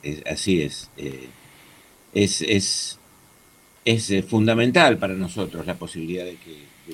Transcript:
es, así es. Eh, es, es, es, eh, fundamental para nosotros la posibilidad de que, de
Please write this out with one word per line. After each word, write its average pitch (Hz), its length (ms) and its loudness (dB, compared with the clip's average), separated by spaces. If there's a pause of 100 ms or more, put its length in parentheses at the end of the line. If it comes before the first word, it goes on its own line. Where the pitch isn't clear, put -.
es, 76 240 -8
así 80 380 2
es. - 340 -8
Eh, 67 300 -10 (880)
es, 101 260 2
es, - 560 0 (880)
es, 113 240 2
eh, 98 140 2
fundamental 117 760 4
para 95 160 -2
nosotros 87 540 -6
la 90 80 -4
posibilidad 87 500 -8
de 87 120 -14
que, 76 260 -20 (240)
de 85 60 -16